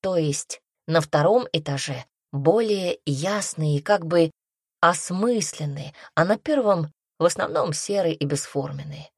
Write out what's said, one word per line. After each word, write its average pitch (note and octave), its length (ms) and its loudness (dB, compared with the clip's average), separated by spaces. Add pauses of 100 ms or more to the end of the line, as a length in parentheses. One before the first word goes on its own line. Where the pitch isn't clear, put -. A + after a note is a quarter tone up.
то F#3 160 0
есть D3+ 420 -2 (280)
на D#3+ 140 2
втором E3+ 520 2
этаже C3+ 520 -4 (260)
более F3+ 720 2
ясные D#3 720 -2
и C#3+ 40 -2
как G3 240 0
бы E3 260 2 (500)
осмысленные, E3+ 1120 -2 (220)
а D#3+ 100 4
на G#3 120 2
первом G#3 540 2 (280)
в E3 60 2
основном D#3+ 480 0
серые F#3 420 -2
и D3 100 -4
бесформенные. C#3+ 920 -6